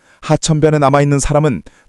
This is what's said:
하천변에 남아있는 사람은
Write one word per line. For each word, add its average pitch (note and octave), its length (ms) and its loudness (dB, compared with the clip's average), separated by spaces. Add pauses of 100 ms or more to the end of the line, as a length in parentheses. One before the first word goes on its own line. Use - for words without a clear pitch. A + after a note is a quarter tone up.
(200)
하천변에 D3+ 580 0
남아있는 C#3+ 400 2
사람은 D3 440 -2 (260)